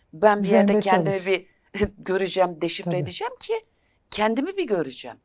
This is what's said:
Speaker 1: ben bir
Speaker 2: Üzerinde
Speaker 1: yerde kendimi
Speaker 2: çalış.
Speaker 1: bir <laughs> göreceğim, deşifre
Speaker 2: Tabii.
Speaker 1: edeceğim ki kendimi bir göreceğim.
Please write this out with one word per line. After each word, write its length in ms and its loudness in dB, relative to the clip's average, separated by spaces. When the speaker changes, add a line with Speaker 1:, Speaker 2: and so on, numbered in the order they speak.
Speaker 1:
ben 300 4
bir 40 0
Speaker 2:
Üzerinde 240 6
Speaker 1:
yerde 140 2
kendimi 300 2
Speaker 2:
çalış. 120 -6
Speaker 1:
bir 180 -2
<laughs> 240 -4
göreceğim, 640 -2
deşifre 300 -4
Speaker 2:
Tabii. 100 -2
Speaker 1:
edeceğim 380 -6
ki 140 -8
kendimi 460 -2
bir 100 -2
göreceğim. 580 -4